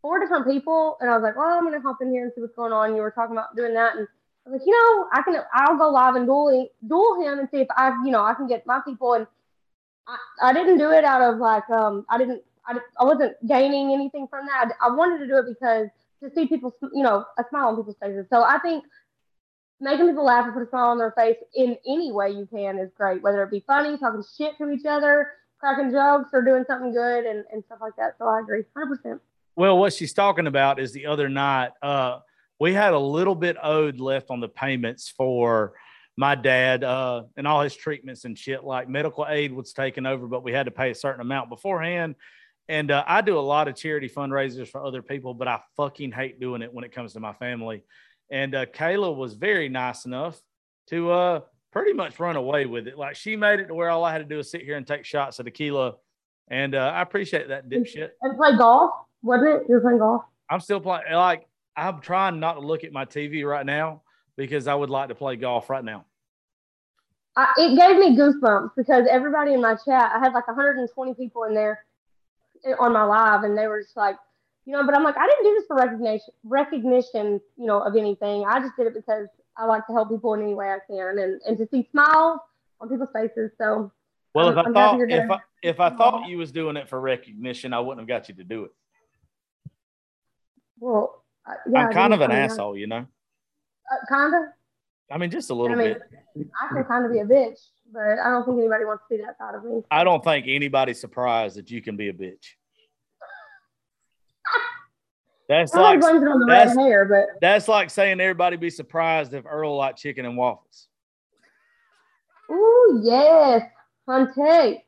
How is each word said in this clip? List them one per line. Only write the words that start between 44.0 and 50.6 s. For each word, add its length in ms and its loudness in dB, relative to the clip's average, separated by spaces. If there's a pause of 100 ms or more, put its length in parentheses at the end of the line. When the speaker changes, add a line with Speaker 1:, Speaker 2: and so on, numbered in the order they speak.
Speaker 2:
fundraisers 600 -6
for 160 -14
other 180 -10
people, 320 -12
but 140 -8
I 120 -4 (160)
fucking 360 -8
hate 280 -10
doing 220 -8
it 100 -16
when 120 -14
it 80 -20
comes 220 -14
to 60 -16
my 140 -12
family. 480 -10 (480)
And, 240 -6
uh, 120 -4
Kayla 480 -4
was 200 -10
very 340 -4
nice 380 -8
enough 340 -10 (480)